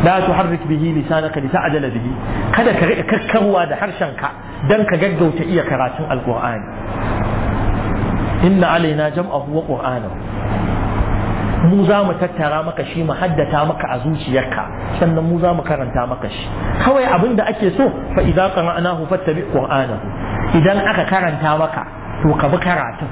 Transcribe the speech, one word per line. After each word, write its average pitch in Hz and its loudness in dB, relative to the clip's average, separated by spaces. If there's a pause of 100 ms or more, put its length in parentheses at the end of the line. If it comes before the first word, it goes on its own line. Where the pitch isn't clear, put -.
La 185 4
tuharrik 175 0
bihi 156 0
lisanaka 151 -2
lita'jala 143 0
bihi. 117 -4 (440)
Kada 233 4
ka 175 2
riƙa 170 0
kakkarwa 202 2
da 151 -4
harshenka 156 -4 (420)
dan 214 4
ka 180 2
gaggauta 160 2
iya 170 2
karatun 131 -2
Alqur'ani. 120 -2 (1800)
Inna 185 4 (120)
alaina 151 2
jam'ahu 143 -4
wa 160 0
qur'anahu. 123 -4 (1500)
Mu 285 6
za 302 4
mu 185 0
tattara 156 0
maka 165 -4
shi, 165 -4
mu 156 -2
haddata 151 0
maka - -2
a 127 -2
zuciyarka, 131 -2 (360)
sannan 165 2
mu 170 2
za 170 2
mu 160 -2
karanta 131 -2
maka 123 -6
shi. - -8 (400)
Kawai 262 4
abin 220 2
da - 2
ake 180 0
so, 269 4 (280)
fa - 4
idza 185 2
qara'nahu 170 0
fattabi' 180 -2
qur'anahu. 127 0 (560)
Idan 196 4
aka 185 0
karanta 156 0
maka, 156 0 (360)
to, 147 4
ka 147 2
bi 175 2
karatun. 151 -2